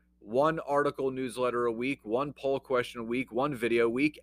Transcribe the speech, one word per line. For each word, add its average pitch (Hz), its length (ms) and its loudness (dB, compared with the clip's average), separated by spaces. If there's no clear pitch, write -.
one 143 420 0
article 143 500 0
newsletter 123 560 -2
a 117 40 2
week, 123 320 -4
one 127 300 -2
poll 135 260 -2
question 123 400 -2
a 117 40 -8
week, 120 280 -4
one 135 240 0
video 117 300 2
a 117 40 2
week, 139 340 0